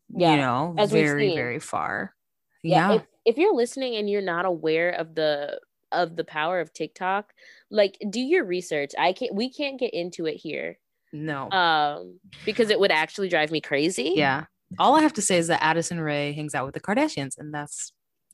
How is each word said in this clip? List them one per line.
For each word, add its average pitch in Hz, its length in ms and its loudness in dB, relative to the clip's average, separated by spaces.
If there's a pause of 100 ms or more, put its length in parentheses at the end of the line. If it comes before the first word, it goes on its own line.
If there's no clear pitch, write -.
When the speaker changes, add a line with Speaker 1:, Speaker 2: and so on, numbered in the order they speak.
(100)
Speaker 1:
Yeah, 175 200 2
Speaker 2:
you 156 60 4
know, 139 400 0
Speaker 1:
as 208 160 2
we've 156 160 4
Speaker 2:
very, 143 100 2
Speaker 1:
seen. 143 120 2
Speaker 2:
very 123 300 -4
far. - 540 -6 (480)
Speaker 1:
Yeah, 165 240 4
Speaker 2:
Yeah. - 20 2
Speaker 1:
if, 214 180 2 (180)
if 226 140 4
you're 381 160 4
listening 247 420 -2
and 208 120 -2
you're 202 140 0
not 175 240 -2
aware 165 440 0
of 165 240 -6
the, 151 460 -2 (300)
of 170 260 0
the 165 80 -4
power 165 360 -2
of 156 120 -6
TikTok, 190 600 -4 (380)
like, 202 280 2 (120)
do 226 100 -4
your 294 240 2
research. 175 540 -4
I 165 140 2
can't, 196 220 -6
we 247 180 -4
can't 269 280 -8
get 247 140 -4
into 175 320 -6
it 151 100 -4
here. - 420 -8 (340)
Speaker 2:
No. 147 400 -6
Speaker 1:
Um, 170 680 0 (240)
because 220 260 0
it 185 100 4
would 190 120 6
actually 160 360 0
drive 156 240 2
me 156 80 0
crazy. 180 540 0
Speaker 2:
Yeah. 143 320 2 (320)
All 226 180 6
I 320 60 6
have 302 120 4
to 208 80 -4
say 180 160 2
is 165 100 0
that 165 140 2
Addison 165 380 0
Rae 147 320 -2
hangs 151 220 -8
out 131 100 -2
with 139 100 -10
the 156 60 -8
Kardashians, 196 580 -2
and 151 140 -12
that's, - 400 -10 (420)